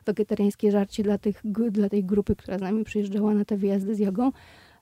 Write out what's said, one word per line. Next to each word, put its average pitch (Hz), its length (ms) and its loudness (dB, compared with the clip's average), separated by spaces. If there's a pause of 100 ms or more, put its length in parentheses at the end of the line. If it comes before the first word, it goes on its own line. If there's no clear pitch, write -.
wegetariańskie 208 680 0
żarcie 202 300 0
dla 208 160 0
tych 208 260 -4
g-, 220 260 -2
dla 202 180 0
tej 202 160 0
grupy, 202 320 0
która - 220 -8
z - 20 -6
nami 208 240 -2
przyjeżdżała 208 500 0
na 202 100 2
te 208 120 -2
wyjazdy 196 380 0
z 202 40 -2
jogą. 208 340 0 (500)